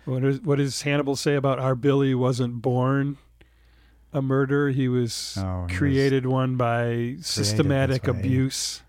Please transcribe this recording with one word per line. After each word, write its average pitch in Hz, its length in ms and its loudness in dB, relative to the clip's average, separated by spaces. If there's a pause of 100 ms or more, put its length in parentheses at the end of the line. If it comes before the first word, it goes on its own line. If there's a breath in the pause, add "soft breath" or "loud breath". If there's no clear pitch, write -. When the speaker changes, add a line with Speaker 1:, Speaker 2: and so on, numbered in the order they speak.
Speaker 1:
What 131 200 -4
is, 135 180 0
what 143 160 0
does 139 240 -2
Hannibal 143 340 0
say 143 180 0
about 135 240 0
"Our 131 160 0
Billy 135 400 2
wasn't 123 480 0
born 135 540 0 (960 soft breath)
a 143 100 -2
murderer? 139 480 2
He 131 180 0
was 123 500 -2
Speaker 2:
Oh, 92 280 -4
he 87 60 -4
was 90 60 -4
Speaker 1:
created 135 480 2
one 131 300 0
by 120 300 0
Speaker 2:
created 120 380 -4
Speaker 1:
systematic 135 800 0
Speaker 2:
this 127 120 0
way. 120 60 -4
Speaker 1:
abuse 131 680 -2